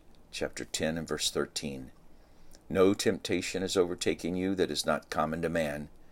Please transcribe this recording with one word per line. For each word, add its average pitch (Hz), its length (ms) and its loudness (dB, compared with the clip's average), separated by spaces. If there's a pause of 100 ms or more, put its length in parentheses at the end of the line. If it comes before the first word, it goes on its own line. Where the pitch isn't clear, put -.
(300)
chapter - 360 -6
ten 80 320 0
and 78 100 -6
verse - 220 0
thirteen. 69 600 -4 (800)
"No 95 240 8
temptation 95 680 0
has 95 160 0
overtaken 90 580 2
you 95 200 0
that 87 140 2
is 73 140 -2
not 76 240 0
common 80 320 -2
to 82 80 0
man. 76 400 -2 (240)